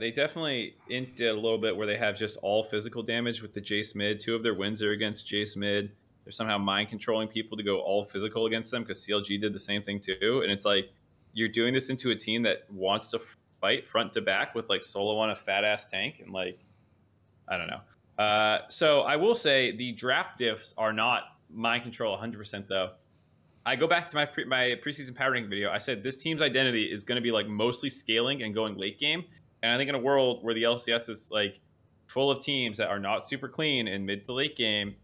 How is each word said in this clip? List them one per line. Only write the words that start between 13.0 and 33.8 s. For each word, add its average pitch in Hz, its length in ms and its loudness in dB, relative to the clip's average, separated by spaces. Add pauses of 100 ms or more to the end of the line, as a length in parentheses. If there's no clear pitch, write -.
to 117 120 -4 (400)
fight 101 260 0
front 113 280 -2
to 107 80 0
back 101 320 0
with, 110 160 -4
like, 95 140 0
Solo 104 340 -2
on 110 100 2
a 101 80 -2
fat 101 280 0
ass 107 200 2
tank. 104 360 -6
And, 92 120 -16
like, 92 280 -4 (880)
I 92 120 -2
don't 85 100 -6
know. - 560 -4
Uh, 107 440 4
so 151 340 6
I 143 140 2
will 208 180 6
say 135 420 4
the 123 160 -6
draft 127 480 -2
diffs 113 380 -2
are 110 160 2
not 110 300 2 (240)
mind 113 360 0
control 110 280 -2
a 95 40 -2
hundred 107 220 -6
percent 101 300 -10
though. 95 220 0 (720)
I 127 120 0
go 147 100 2
back 170 220 2
to - 80 -6
my 147 100 2
pre-, 147 200 -6
my 127 280 2 (100)
preseason 135 300 -8
power 135 160 0
ranking 120 180 -2
video. 101 220 0
I 101 80 0
said 104 240 -4
this 131 140 -4
team's 160 260 -2
identity 127 480 2
is 107 140 -6
gonna 123 160 0
be, 117 100 0
like, 107 160 2
mostly 110 420 0
scaling 123 540 0
and 107 100 -4
going 107 240 -2
late 98 220 -4
game. 156 240 0 (400)
And 117 80 4
I 120 60 4
think 135 120 0
in 143 60 0
a 135 60 0
world 127 420 4
where 113 120 0
the 113 100 0
L 120 120 4
C 120 140 -4
S 117 180 0
is, 107 220 -10
like, 104 300 0 (460)
full 139 260 2
of 131 80 -2
teams 123 380 -2
that 104 100 2
are 101 100 0
not 101 300 -2
super 135 200 -6
clean 139 380 0